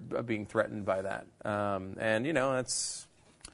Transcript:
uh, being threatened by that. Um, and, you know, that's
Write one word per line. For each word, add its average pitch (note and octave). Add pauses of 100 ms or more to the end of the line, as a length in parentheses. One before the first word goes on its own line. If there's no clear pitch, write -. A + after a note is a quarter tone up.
(140)
uh, -
being A2+
threatened G#2+
by F#2+
that. G2 (180)
Um, G2+
and, A2
you E3
know, C3+
that's - (480)